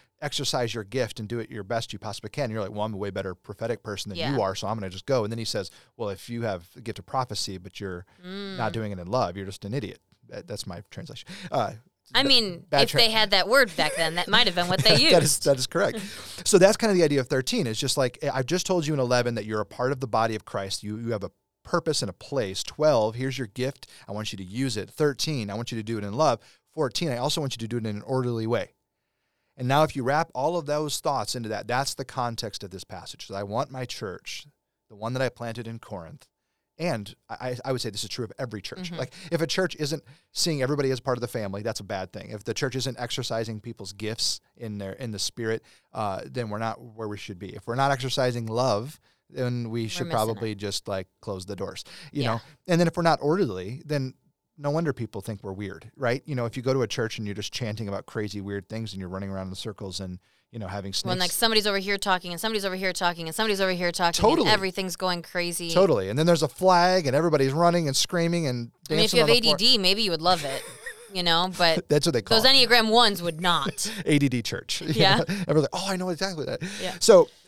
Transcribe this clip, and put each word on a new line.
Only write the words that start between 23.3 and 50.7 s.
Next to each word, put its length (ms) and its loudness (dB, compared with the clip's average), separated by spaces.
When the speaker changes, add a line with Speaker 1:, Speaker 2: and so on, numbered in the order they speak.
Speaker 1:
your 100 -6
gift. 400 -6
I 60 -12
want 200 -6
you 40 -12
to 80 -10
use 320 -4
it. 120 -6
Thirteen, 640 -2
I 40 -4
want 180 -6
you 60 -4
to 40 -4
do 160 -4
it 60 -6
in 100 -6
love. 240 2
Fourteen, 360 -2
I 80 -2
also 240 -2
want 140 -4
you 40 -10
to 100 -8
do 80 -4
it 80 -2
in 120 -4
an 60 -10
orderly 440 -2
way." 280 -2
And 100 -6
now 160 4
if 140 0
you 80 -2
wrap 300 0
all 220 0
of 100 -4
those 340 -2
thoughts 340 -2
into 140 -6
that, 180 -6
that's 280 0
the 100 -8
context 580 -6
of 80 -12
this 140 -14
passage. 420 -14
That 100 -12
I 60 -4
want 300 -4
my 120 -8
church, 640 -10
the 80 -20
one 180 -8
that 80 -2
I 60 2
planted 380 -8
in 120 -10
Corinth, 480 -14
and 360 -4
I, 40 -8
I, 300 -6
I 80 -2
would 80 -2
say 80 -6
this 160 -6
is 60 -12
true 160 -6
of 120 -18
every 220 -6
church. 300 -10
Speaker 2:
Mm-hmm. 80 -8
Speaker 1:
Like, 160 -6
if 80 0
a 60 2
church 300 0
isn't 280 -4
seeing 280 0
everybody 300 2
as 100 0
part 160 2
of 60 -6
the 60 -2
family, 340 -4
that's 180 -4
a 40 -10
bad 280 -4
thing. 200 -12
If 120 -12
the 80 -2
church 240 -2
isn't 240 -4
exercising 600 -4
people's 340 -12
gifts 460 -4
in 180 -8
their, 160 -8
in 180 -8
the 80 -8
spirit, 440 -4
uh, 320 -4
then 240 -6
we're 80 -6
not 240 -4
where 260 -10
we 80 -6
should 220 -12
be. 180 -12
If 100 -16
we're 100 -4
not 160 4
exercising 540 0
love, 540 0
then 400 -4
we 140 -2
Speaker 2:
We're 40 -4
Speaker 1:
should 200 -4
Speaker 2:
missing 100 -8
Speaker 1:
probably 340 -2
Speaker 2:
it. 60 -8
Speaker 1:
just, 280 -6